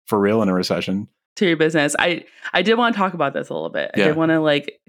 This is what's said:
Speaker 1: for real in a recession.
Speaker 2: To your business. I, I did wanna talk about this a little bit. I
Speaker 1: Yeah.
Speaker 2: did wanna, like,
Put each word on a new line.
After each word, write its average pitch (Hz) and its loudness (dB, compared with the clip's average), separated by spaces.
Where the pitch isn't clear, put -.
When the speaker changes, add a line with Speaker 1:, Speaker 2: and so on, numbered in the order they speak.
Speaker 1:
for 107 0
real 107 2
in 98 0
a 92 2
recession. 92 -2
Speaker 2:
To 202 2
your 165 2
business. 156 0
I, 175 0
I 180 2
did 214 4
wanna 240 2
talk 190 -2
about 143 -2
this - -6
a - -10
little 80 -6
bit. - -4
I - -2
Speaker 1:
Yeah. 98 4
Speaker 2:
did 156 2
wanna, 160 2
like, 147 0